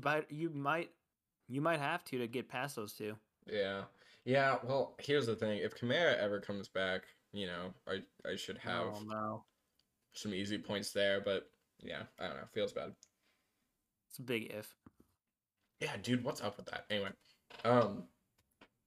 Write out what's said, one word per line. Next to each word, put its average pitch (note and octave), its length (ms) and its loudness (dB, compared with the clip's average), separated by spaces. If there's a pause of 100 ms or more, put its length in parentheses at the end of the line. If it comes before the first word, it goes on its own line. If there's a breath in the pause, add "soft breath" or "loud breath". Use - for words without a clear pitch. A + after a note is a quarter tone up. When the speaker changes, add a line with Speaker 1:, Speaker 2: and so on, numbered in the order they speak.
Speaker 1:
might, D3+ 280 2
you D#3+ 200 -2
might, D3 400 0 (580)
you C3 120 0
might D#3+ 200 4
have D#3+ 240 0
to, B2+ 140 -4
to A#2+ 80 0
get A#2 220 -4
past C3+ 280 -4
those G#2+ 180 -6
two. G#2+ 220 -6 (300)
Speaker 2:
Yeah. G2 360 0 (420 loud breath)
Yeah, C3+ 400 4
well, C3 340 0
here's C#3+ 280 2
the A2 100 0
thing. G#2+ 220 0
If - 200 -2
Kamara C#3 400 4
ever G2+ 220 2
comes G2+ 280 -6
back, F#2 340 0 (300)
you G2+ 140 -2
know, F2+ 280 -4 (120)
I, F#2+ 160 -2 (260)
I F#2+ 80 0
should - 220 -6
have F2+ 280 -2
Speaker 1:
Oh, G#2 200 -6
no. G#2+ 380 -2 (680)
Speaker 2:
some G#2 220 -4
easy G2+ 240 -2
points G#2 340 -2
there, G2+ 280 4
but G2 300 0 (300)
yeah, F2+ 220 -8 (160)
I F#2 100 -6
don't C#2 80 -6
know. - 160 -10
Feels G#2 200 0
bad. - 200 -6 (1160)
Speaker 1:
It's - 80 -14
a C3 40 -10
big A#2 300 -2
if. G#2+ 220 -10 (1040)
Speaker 2:
Yeah, - 220 -4
dude, A#2+ 220 2
what's G2+ 180 -4
up G#2 140 -4
with - 100 -14
that? - 240 -8
Anyway, G2 200 0 (540 soft breath)
um, A2+ 400 6 (840)